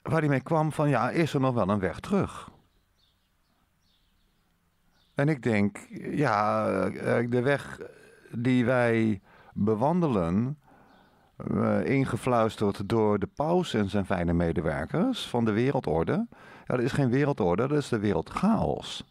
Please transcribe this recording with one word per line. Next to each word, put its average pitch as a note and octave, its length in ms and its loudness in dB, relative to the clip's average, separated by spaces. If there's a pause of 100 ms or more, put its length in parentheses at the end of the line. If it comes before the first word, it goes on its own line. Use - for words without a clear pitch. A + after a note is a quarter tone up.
Waar D#3+ 200 0
die D3+ 80 2
mee C3+ 120 2
kwam D#3 300 0
van, D3 180 0
ja, B2 200 2
is D3 240 -2
er D3 60 0
nog C3 140 2
wel G#2 160 0
een G#2 100 2
weg F2+ 200 -2
terug? - 540 -4 (2500)
En C#3+ 140 2
ik C#3 140 -2
denk, G#2 440 0 (240)
ja, A2 560 2 (200)
eh, A#2+ 420 -2
de A#2+ 120 0
weg C#3 380 -2 (520)
die B2 340 2
wij A2+ 560 2 (320)
bewandelen, A2 1040 2 (760)
eh, G#2 500 -2
ingefluisterd A2+ 1040 0
door G#2+ 300 2
de F#2+ 80 -2
paus E3+ 460 -2
en G#2 160 0
zijn G2+ 160 0
fijne F2 280 0
medewerkers E2+ 920 0
van A#2+ 180 -2
de A2+ 60 2
wereldorde. B2+ 760 0 (400)
Ja, - 80 0
dat B2+ 40 -2
is B2 120 0
geen C#3 180 2
wereldorde, B2 580 2
dat D3 100 0
is C#3+ 120 -2
de A#2 100 0
wereldchaos. G2 1120 0